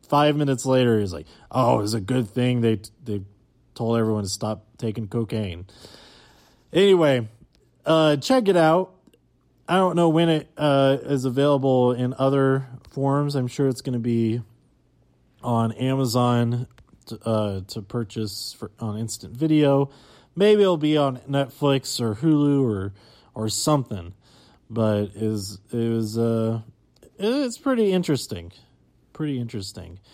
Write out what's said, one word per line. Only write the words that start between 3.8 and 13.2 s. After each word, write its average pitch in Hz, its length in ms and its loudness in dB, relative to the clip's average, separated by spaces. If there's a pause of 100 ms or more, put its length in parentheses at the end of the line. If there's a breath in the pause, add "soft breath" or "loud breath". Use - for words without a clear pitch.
everyone 110 240 0
to 95 80 -6
stop 107 340 -8 (140)
taking 113 280 -6
cocaine." 101 600 -6 (1080 loud breath)
Anyway, 156 560 4 (560)
uh, 156 320 4
check 233 320 2
it 190 80 4
out. 170 380 4 (720)
I 175 80 2
don't 185 180 2
know 170 140 4
when 165 220 4
it, 156 260 0
uh, 139 460 4
is 131 240 -2
available 131 640 2
in 123 260 -2
other 135 480 2 (260)
forms. 139 420 -2